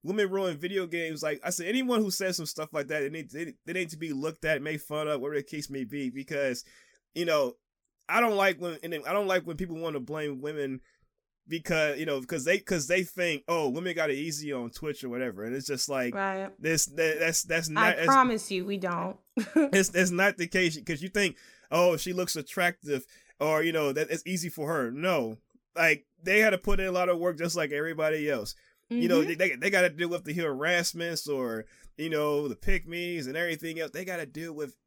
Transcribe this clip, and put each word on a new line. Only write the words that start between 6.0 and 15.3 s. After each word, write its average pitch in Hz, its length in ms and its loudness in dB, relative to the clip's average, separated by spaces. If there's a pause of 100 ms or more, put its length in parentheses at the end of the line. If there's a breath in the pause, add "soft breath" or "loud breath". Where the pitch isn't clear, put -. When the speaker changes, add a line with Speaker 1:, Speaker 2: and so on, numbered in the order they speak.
Speaker 1:
because, 135 560 -2 (500 soft breath)
you 165 80 -2
know, 151 320 2 (540)
I 190 100 2
don't 226 160 4
like 190 240 4
when, 170 240 -6
and 170 100 -6 (140)
I 165 60 0
don't 202 140 2
like 185 200 2
when 165 80 -6
people 170 220 -6
wanna 160 240 -4
blame 143 400 -6
women 143 400 -6 (680)
because, 156 520 0
you 156 60 -4
know, 143 160 -2
'cause 131 220 -4
they, 185 160 4
'cause 165 280 -2
they 185 160 2
think, 175 440 -2
"Oh, 165 220 2
women 165 260 -2
got 160 140 2
it 135 80 0
easy 151 340 -6
on 120 200 -4
Twitch 151 340 -8
or 127 40 -6
whatever," 120 360 -4